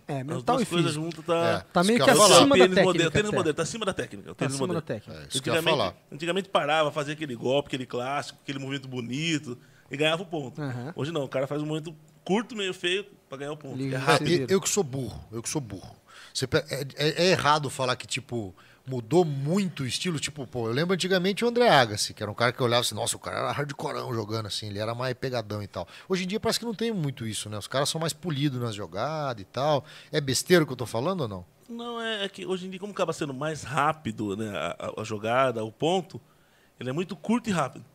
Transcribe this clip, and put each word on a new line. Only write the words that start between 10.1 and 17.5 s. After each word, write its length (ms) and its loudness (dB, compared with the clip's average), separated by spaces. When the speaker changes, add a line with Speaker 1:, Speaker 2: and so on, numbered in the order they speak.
Speaker 2:
o 40 -12
ponto. 360 -8
Speaker 1:
Aham. 340 -6
Speaker 2:
Hoje 160 -4
não, 120 -2
o 40 -6
cara 180 -2
faz 160 -4
um 40 -4
movimento 280 -6
curto, 320 0
meio 160 -4
feio 320 -2
pra 100 -10
ganhar 140 -6
o 40 -6
ponto. 200 -10
Speaker 1:
Liga 200 -2
Speaker 2:
É 40 -2
Speaker 1:
de 60 -4
Speaker 2:
rápido. 220 4
Speaker 3:
É, 40 4
eu, 60 4
Speaker 1:
vira. 160 0
Speaker 3:
eu 60 4
que 80 -4
sou 140 2
burro, 480 -6
eu 120 -8
que 60 -10
sou 120 -2
burro. 340 -10
Você 140 -2
pe-, 240 0
é, 160 -6
é, 300 2
é 40 8
errado 400 4